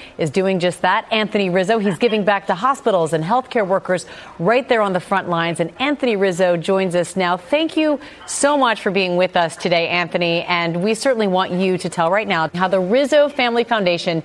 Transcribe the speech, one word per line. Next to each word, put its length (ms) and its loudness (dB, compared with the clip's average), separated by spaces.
is 100 0
doing 300 0
just 240 -2
that, 280 0
Anthony 380 0
Rizzo. 300 2
He's 180 0
giving 260 0
back 220 0
to 80 0
hospitals 600 0
and 100 0
healthcare 420 0
workers 400 -2
right 320 0
there 140 4
on 100 0
the 60 0
front 280 -2
lines. 320 -2
And 200 -2
Anthony 360 0
Rizzo 400 2
joins 380 0
us 220 0
now. 200 0
Thank 400 -2
you 240 2
so 280 0
much 260 0
for 100 -2
being 260 0
with 180 2
us 220 0
today, 300 0
Anthony. 560 -2
And 400 -2
we 100 0
certainly 320 0
want 260 0
you 280 0
to 100 -6
tell 220 0
right 160 0
now 260 0
how 140 0
the 120 2
Rizzo 480 2
Family 360 0
Foundation 600 0